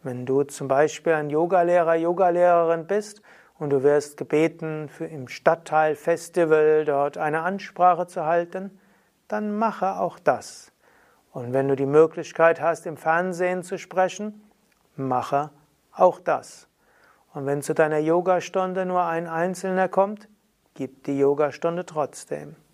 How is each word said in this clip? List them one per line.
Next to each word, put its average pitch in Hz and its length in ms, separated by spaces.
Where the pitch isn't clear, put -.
Wenn 123 220
du 135 180
zum 139 240
Beispiel 151 460
ein 151 160
Yogalehrer, 170 680
Yogalehrerin 170 920
bist 208 340
und 147 120
du 135 120
wirst 147 320
gebeten, 156 720
für - 180
im 151 220
Stadtteilfestival 156 1600
dort 143 320
eine 156 240
Ansprache 180 640
zu 175 180
halten, 175 540
dann 208 300
mache 190 420
auch 185 200
das. - 520
Und 123 160
wenn 135 140
du 139 80
die 135 100
Möglichkeit 160 760
hast, 160 280
im 156 100
Fernsehen 180 640
zu 180 160
sprechen, 185 640
mache 135 560
auch - 280
das. - 480
Und 143 140
wenn 143 160
zu 151 140
deiner 156 240
Yogastunde 180 880
nur 180 160
ein 170 240
Einzelner 185 600
kommt, 196 420
gib - 300
die 139 160
Yogastunde 147 680
trotzdem. 151 680